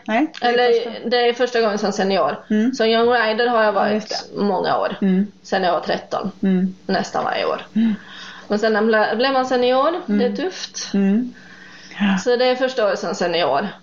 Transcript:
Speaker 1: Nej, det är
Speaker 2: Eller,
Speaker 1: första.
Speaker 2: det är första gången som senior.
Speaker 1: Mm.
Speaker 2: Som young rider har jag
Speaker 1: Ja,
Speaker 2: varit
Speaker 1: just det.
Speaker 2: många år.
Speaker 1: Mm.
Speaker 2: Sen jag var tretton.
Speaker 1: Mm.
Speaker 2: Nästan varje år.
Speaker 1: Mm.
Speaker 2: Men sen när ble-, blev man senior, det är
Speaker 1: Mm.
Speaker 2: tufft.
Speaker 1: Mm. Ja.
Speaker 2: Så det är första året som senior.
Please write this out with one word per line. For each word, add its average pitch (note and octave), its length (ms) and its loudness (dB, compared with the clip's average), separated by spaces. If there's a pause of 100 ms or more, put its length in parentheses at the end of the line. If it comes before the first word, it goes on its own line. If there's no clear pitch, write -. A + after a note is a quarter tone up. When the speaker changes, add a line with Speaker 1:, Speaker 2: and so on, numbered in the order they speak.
Speaker 1:
Nej, B3 240 0 (100)
det B3 60 0
är A#3+ 60 2
Speaker 2:
Eller, A#3+ 200 4 (180)
Speaker 1:
första. A3 180 -8
Speaker 2:
det B3 80 2 (120)
är A#3 40 2
första B3 280 0
gången G#3 160 0
som G3+ 140 -2
senior. F#3+ 440 0 (140)
Speaker 1:
Mm. A3 240 2
Speaker 2:
Som A3+ 120 0
young A3+ 240 4
rider A#3 380 2
har A#3+ 160 2
jag G#3+ 40 4
Speaker 1:
Ja, G#3 40 4
Speaker 2:
varit G3 220 0
Speaker 1:
just - 420 -6
det. F3 60 -4
Speaker 2:
många F3 360 0
år. G2 240 -2
Speaker 1:
Mm. F#3+ 260 2 (160)
Speaker 2:
Sen F#3+ 200 -2
jag F3 80 2
var E3+ 80 0
tretton. - 520 -4 (120)
Speaker 1:
Mm. F#3 320 0 (100)
Speaker 2:
Nästan F3+ 380 -2
varje F#2+ 220 -2
år. - 160 -2 (140)
Speaker 1:
Mm. A3 180 2 (540)
Speaker 2:
Men G#3+ 120 0
sen A3 140 2
när G#3 80 2
ble-, A3 360 2
blev C4 160 2
man B3+ 120 0
senior, C4 460 2 (140)
det G3+ 80 -2 (100)
är B3 40 2
Speaker 1:
Mm. G#3 80 -4
Speaker 2:
tufft. - 580 -8
Speaker 1:
Mm. G3+ 400 2 (640)
Ja. G3 180 2
Speaker 2:
Så A#3+ 180 0
det B3+ 100 2
är B3+ 100 2
första B3+ 300 0
året G3 140 0
som F#3+ 160 -4
senior. E3+ 520 0 (160)